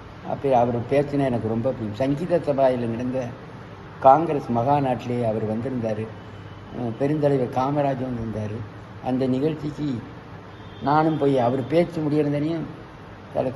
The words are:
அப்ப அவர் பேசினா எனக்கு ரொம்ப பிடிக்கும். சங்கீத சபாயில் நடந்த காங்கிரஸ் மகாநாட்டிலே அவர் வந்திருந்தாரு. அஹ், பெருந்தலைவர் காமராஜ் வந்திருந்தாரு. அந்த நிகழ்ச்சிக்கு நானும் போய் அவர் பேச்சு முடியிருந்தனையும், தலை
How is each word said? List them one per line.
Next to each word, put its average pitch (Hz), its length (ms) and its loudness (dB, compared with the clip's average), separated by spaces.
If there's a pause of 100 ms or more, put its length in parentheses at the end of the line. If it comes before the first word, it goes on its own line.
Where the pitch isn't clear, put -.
(280)
அப்ப 135 280 2
அவர் 120 240 4 (100)
பேசினா 143 340 2
எனக்கு 117 240 0
ரொம்ப 113 220 0
பிடிக்கும். 107 240 -4
சங்கீத 147 440 0
சபாயில் 131 480 2
நடந்த 127 400 -2 (760)
காங்கிரஸ் 143 520 6
மகாநாட்டிலே 123 720 2
அவர் 110 320 0
வந்திருந்தாரு. 113 500 -2 (720)
அஹ், 117 200 -4
பெருந்தலைவர் 139 500 2
காமராஜ் 135 560 0
வந்திருந்தாரு. 107 520 -4 (480)
அந்த 127 220 0
நிகழ்ச்சிக்கு 143 720 -2 (840)
நானும் 156 360 4
போய் 139 200 4
அவர் 123 280 2
பேச்சு 165 360 2
முடியிருந்தனையும், 147 600 0 (720)
தலை 131 220 0